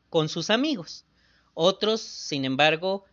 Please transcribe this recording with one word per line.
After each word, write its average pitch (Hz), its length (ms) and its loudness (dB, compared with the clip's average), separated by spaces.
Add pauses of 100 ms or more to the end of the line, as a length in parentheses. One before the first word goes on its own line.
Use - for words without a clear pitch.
con 156 220 0
sus - 180 -6
amigos. 233 560 -2 (480)
Otros, 208 480 2
sin - 460 -6
embargo, 160 680 2